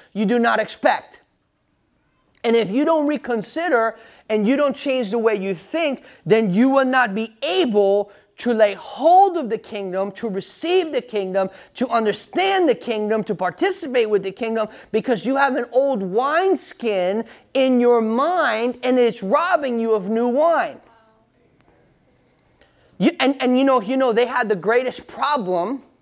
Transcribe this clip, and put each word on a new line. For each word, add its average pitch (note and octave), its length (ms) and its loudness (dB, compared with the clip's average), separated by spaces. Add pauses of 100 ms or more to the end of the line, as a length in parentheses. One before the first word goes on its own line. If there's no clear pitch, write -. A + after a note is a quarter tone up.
(120)
you G#3 140 -2
do A#3+ 120 2
not A3+ 220 2
expect. - 580 -2 (1300)
And A#3 100 2
if G#3+ 160 2
you C4 140 0
don't D4+ 240 2
reconsider B3 880 -2 (320)
and G#3+ 180 0
you C4+ 100 2
don't C#4+ 200 0
change B3+ 340 -4
the A#3 80 -2
way A3 160 0
you F#3+ 200 -4
think, D4 500 -6 (200)
then G#3+ 280 2
you A#3 160 4
will C4+ 160 4
not B3+ 300 0
be A3 280 -6
able G#3 680 0 (240)
to A#3+ 160 -2
lay G#3+ 220 2
hold F4 640 4
of C#4 120 -4
the G#3+ 80 -2
kingdom, G3 540 -6
to A3 180 -8
receive D#4+ 640 -2
the C#4 100 -2
kingdom, F#3+ 480 -2 (240)
to B3+ 160 -2
understand E4+ 800 0
the A#3+ 60 2
kingdom, G#3+ 480 -2
to G#3 120 -4
participate B3+ 760 -2
with G3+ 140 2
the F#3+ 80 -6
kingdom, A3 340 -4 (240)
because A3 340 -2
you C4+ 120 0
have C#4 180 2
an B3+ 180 -2
old C4 300 2
wineskin A3+ 1200 0 (300)
in C4 260 4
your A#3+ 220 4
mind A#3+ 800 0
and B3+ 160 2
it's A#3+ 240 2
robbing C#4+ 560 0
you A3+ 160 0
of G3+ 160 -2
new A#3 160 0
wine. B3 540 0 (2250)
You, E4 220 2
and, C4+ 200 0
and B3+ 160 2
you C4+ 80 2
know, C4 160 4
you A3 160 -4
know, C4 160 2
they A#3 140 2
had B3 220 -4
the G#3 80 0
greatest A#3 520 -2
problem. A#3 760 -4 (180)